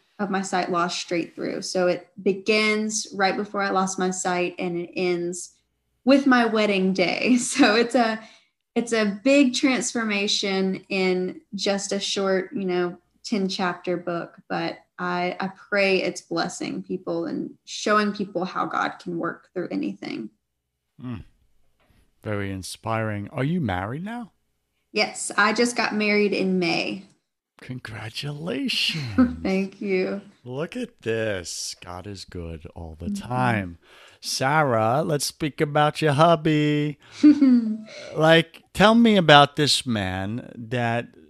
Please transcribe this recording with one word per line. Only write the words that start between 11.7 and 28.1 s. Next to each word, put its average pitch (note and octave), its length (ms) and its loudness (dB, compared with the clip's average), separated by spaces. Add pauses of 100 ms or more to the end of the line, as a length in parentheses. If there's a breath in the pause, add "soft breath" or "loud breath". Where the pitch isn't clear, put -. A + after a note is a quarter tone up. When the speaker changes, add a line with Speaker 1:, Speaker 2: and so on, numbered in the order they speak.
Speaker 1:
a G3+ 60 -2
short, F#3+ 540 -2
you G3 120 -6
know, F3 320 -2 (260)
ten G3 240 -2
chapter F3+ 480 -4
book, F3 400 -8 (140)
but E3+ 300 -6 (200)
I, F3+ 400 -4
I F#3+ 80 -4 (220)
pray G3 340 2
it's F3 180 -4
blessing - 600 -6
people E3+ 420 -4
and - 260 -6 (140)
showing G#3 480 0
people F#3+ 320 -4
how - 220 -6
God - 320 -4
can F3 180 -8
work - 360 -8
through F3+ 180 -6
anything. - 580 -8 (760)
Speaker 2:
Mm. A#2+ 200 -10 (1000)
Very G2+ 280 -4
inspiring. G#2 800 -6
Are C3 120 -4
you E3+ 160 -2
married A2 440 -4
now? A#3 280 -12 (600)
Speaker 1:
Yes, - 440 -4
I G#3+ 180 2
just A#3+ 220 2
got G#3+ 200 -2
married G#3 380 2
in F#3+ 260 0
May. F3 460 -2 (560)
Speaker 2:
Congratulations. D3 1800 -2